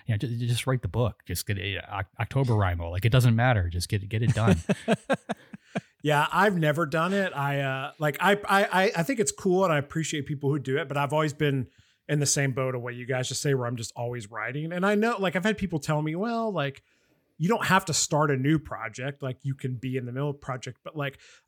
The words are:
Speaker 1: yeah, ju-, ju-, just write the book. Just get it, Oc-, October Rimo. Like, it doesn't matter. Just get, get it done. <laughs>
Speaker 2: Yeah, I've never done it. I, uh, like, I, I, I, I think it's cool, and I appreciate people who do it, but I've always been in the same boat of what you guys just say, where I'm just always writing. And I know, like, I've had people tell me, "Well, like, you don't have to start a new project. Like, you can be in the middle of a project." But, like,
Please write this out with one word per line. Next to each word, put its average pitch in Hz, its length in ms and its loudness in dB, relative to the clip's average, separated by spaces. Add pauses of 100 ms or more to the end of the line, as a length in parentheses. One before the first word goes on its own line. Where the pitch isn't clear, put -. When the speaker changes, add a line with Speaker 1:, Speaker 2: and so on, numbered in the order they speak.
Speaker 1:
yeah, 110 120 0
ju-, 120 100 -4
ju-, 120 200 -2
just 120 200 0
write 131 140 0
the 98 80 -4
book. 113 360 -2
Just - 220 -6
get 101 100 -2
it, 95 320 -6
Oc-, 98 180 -4 (120)
October 117 360 0
Rimo. 87 360 2
Like, 92 140 0
it 110 80 2
doesn't 120 240 6
matter. 113 320 4
Just 87 180 -4
get, 101 220 -2
get 110 120 -2
it 110 120 4
done. 107 240 4 (300)
<laughs> 226 100 2 (1080)
Speaker 2:
Yeah, 147 280 4
I've 185 240 4
never 156 280 2
done 165 280 0
it. 190 200 0
I, 139 280 0
uh, 135 360 -4
like, 151 220 0
I, 185 140 4
I, 202 320 2
I, 190 320 2
I 165 60 2
think 226 180 0
it's - 100 -2
cool, 190 320 2
and 175 80 4
I 151 60 4
appreciate 147 480 -4
people 143 240 -2
who 151 100 0
do 131 180 -2
it, 156 120 -4
but 143 80 -4
I've 143 160 0
always 156 180 2
been 139 360 0 (420)
in 151 100 2
the 143 60 2
same 139 260 2
boat 131 240 -2
of 120 60 -6
what 123 140 -8
you 123 100 -12
guys 127 240 -2
just - 120 -6
say, 143 120 2
where 123 120 0
I'm 120 120 -2
just 113 180 -10
always 120 340 -8
writing. 127 440 -6
And 180 120 0
I 208 100 4
know, 226 220 2
like, 190 200 0
I've 175 80 0
had 214 120 0
people 170 220 -4
tell 151 220 0
me, 156 140 -2
"Well, 226 360 -2
like, 139 320 -4 (540)
you 160 100 0
don't 226 200 2
have 190 180 4
to 147 80 -4
start 147 380 2
a 139 40 2
new 147 240 2
project. 120 640 -8
Like, 127 200 -6
you 135 120 -4
can 131 200 -6
be 127 200 -4
in 123 100 -4
the 120 60 -8
middle 139 200 -2
of 139 40 -8
a 143 40 -18
project." 127 440 -10
But, - 140 -14
like, 139 220 -6 (280)